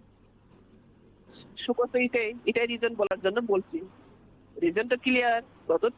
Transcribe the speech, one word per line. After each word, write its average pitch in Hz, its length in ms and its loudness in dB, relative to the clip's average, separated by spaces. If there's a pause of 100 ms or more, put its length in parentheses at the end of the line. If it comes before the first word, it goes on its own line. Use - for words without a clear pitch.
(1600)
সুকোচ 247 340 -2
তো 254 80 0
এটাই, 240 340 0 (140)
এটাই 233 200 0
রিজন 233 280 -2
বলার 202 260 -2
জন্য 196 200 0
বলছি। 202 400 -2 (800)
রিজন 185 260 0
তো 247 80 2
ক্লিয়ার। 247 460 2 (240)
প্রদ্যুৎ 240 320 2